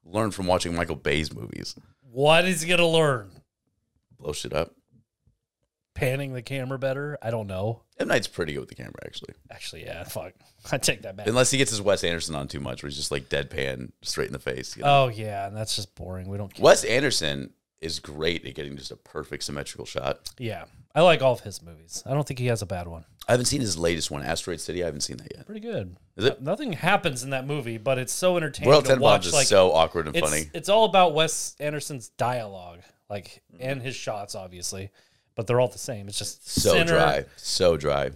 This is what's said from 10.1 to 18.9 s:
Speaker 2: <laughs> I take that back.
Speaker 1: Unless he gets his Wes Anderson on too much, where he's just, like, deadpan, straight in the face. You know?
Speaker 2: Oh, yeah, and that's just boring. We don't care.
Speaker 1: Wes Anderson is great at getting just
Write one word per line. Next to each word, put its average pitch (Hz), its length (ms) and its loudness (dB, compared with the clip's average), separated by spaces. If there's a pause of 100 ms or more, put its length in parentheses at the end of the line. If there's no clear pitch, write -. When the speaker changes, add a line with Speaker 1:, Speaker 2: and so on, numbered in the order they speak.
Speaker 2:
<laughs> - 200 -8
I 139 60 0
take 123 240 0
that 95 140 -12
back. 104 100 -6
Speaker 1:
Unless 123 240 4
he 135 80 0
gets 135 120 4
his 104 120 -4
Wes 95 220 4
Anderson 82 320 -2
on 69 100 -4
too 71 140 -10
much, 62 220 -8
where 73 60 -10
he's 69 80 -10
just, - 140 -6
like, 69 180 -4
deadpan, 67 600 -4 (120)
straight - 260 -4
in - 40 -10
the 67 60 -8
face. 64 380 -8
You 143 80 -8
know? 139 220 6
Speaker 2:
Oh, - 20 -2
yeah, 104 400 -8
and 104 80 -12
that's 110 180 -4
just - 220 -8
boring. 90 320 -10
We 101 100 -6
don't 104 160 -10
care. - 80 -4
Speaker 1:
Wes 196 220 8
Anderson 107 680 0 (300)
is 80 180 -8
great 78 480 -2
at 65 80 -12
getting 71 220 -10
just 65 160 -14